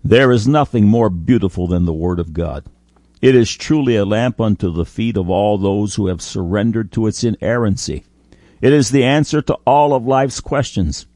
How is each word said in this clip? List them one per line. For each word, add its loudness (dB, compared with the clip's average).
There 6
is 2
nothing 2
more 4
beautiful 0
than 0
the -2
Word -4
of -6
God. -6
It 2
is 2
truly -2
a 0
lamp -2
unto -2
the -2
feet -4
of -4
all 0
those -2
who -2
have -6
surrendered -4
to -2
its -4
inerrancy. -2
It 4
is 4
the 4
answer 2
to -2
all 4
of -2
life's 0
questions. -4